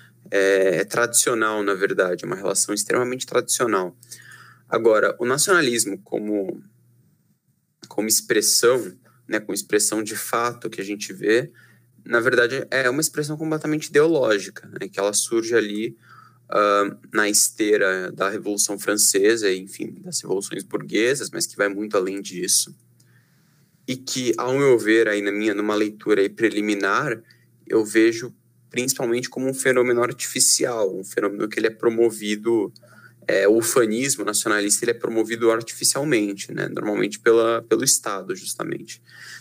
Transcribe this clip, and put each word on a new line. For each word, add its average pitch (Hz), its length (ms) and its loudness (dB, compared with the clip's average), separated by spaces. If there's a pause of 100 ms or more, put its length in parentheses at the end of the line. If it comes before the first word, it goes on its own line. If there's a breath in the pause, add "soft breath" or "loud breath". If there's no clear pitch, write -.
(300 loud breath)
É, 95 480 4
é 90 60 0
tradicional, 113 800 0
na 101 120 0
verdade, 92 500 0
é - 20 -8
uma 95 100 -6
relação 98 380 -2
extremamente 123 500 -2
tradicional. 101 720 -2 (720 loud breath)
Agora, 113 500 4
o 117 60 -4
nacionalismo 127 800 2
como, 104 600 -4 (1300)
como 107 200 -4
expressão, 110 840 2 (340 soft breath)
né, 107 140 -2
como 101 140 -6
expressão 107 480 0
de 107 140 -6
fato 117 520 -2
que 104 120 -10
a 98 40 -6
gente 104 280 -8
vê, 117 380 0 (540 soft breath)
na 117 160 0
verdade, 123 500 0
é 131 180 0
uma 131 120 -2
expressão 151 360 -4
completamente 156 500 -4
ideológica, 139 800 2
né, - 200 -10
que - 100 -10
ela 101 140 0
surge 113 420 -2
ali, 110 420 -2 (520 loud breath)
ah, 101 480 2 (160)
na 104 160 2
esteira 101 800 2
da 95 180 -2
Revolução 101 500 -4
Francesa, 104 720 2
enfim, 92 480 -10
das 180 200 -8
revoluções - 440 -6
burguesas, 104 640 -2
mas 92 160 -6
que - 100 -14
vai 101 120 0
muito 104 280 -4
além 98 240 -2
disso. 92 540 -4 (1120 soft breath)
E 131 100 -4
que, 127 400 -4
ao 127 200 -2
meu 135 220 6
ver, 110 300 4
aí 104 140 0
na 101 100 -2
minha, 104 220 0
numa 104 200 -2
leitura 104 480 0
aí 98 60 2
preliminar, 104 920 0 (460 soft breath)
eu 110 180 2
vejo 113 500 2 (340)
principalmente 127 600 -2
como 131 200 -4
um 135 60 -4
fenômeno 123 480 2
artificial, 120 920 0
um 95 80 -10
fenômeno 104 440 -4
que 107 100 -6
ele 110 80 0
é 110 40 2
promovido, 110 1000 0 (540 loud breath)
é, 98 220 4
o 110 100 6
ufanismo 113 640 0
nacionalista, 104 600 0
ele 117 80 0
é - 20 2
promovido 113 560 0
artificialmente, 113 1000 -2
né? 92 160 -6
Normalmente 104 500 -4
pela, 117 440 4
pelo 117 220 0
Estado, 98 500 -2
justamente. - 680 -10 (380 loud breath)